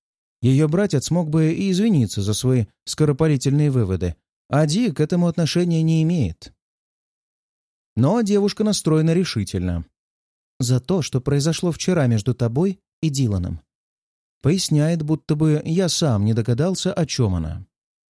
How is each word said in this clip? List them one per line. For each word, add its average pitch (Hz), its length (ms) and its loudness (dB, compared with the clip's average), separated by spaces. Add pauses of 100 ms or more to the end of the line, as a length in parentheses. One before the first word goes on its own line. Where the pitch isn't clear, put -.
(420)
Её 135 260 4
братец 165 440 0
мог 160 180 0
бы 160 240 2
и 190 160 -4
извиниться 175 540 0
за 104 100 0
свои 123 320 0 (200)
скоропалительные 147 840 0
выводы, 92 460 -2 (340)
а 147 160 2
Ди 190 260 0
к 131 80 -6
этому 175 280 0
отношения 170 560 0
не 160 200 2
имеет. 156 500 -2 (1400)
Но 160 260 2
девушка 202 420 0
настроена 160 500 2
решительно. 92 720 -2 (760)
«За 127 200 0
то, 180 220 -2
что 131 200 -4
произошло 156 500 0
вчера 156 360 0
между 117 260 0
тобой 139 460 -2 (220)
и 160 80 0
Диланом». 98 520 -2 (800)
Поясняет, 156 640 0
будто 156 320 -2
бы 151 300 2
я 170 240 0
сам 113 360 0
не 113 80 2
догадался, 127 600 -2
о 170 120 -2
чём 110 300 0
она. 82 300 -6 (440)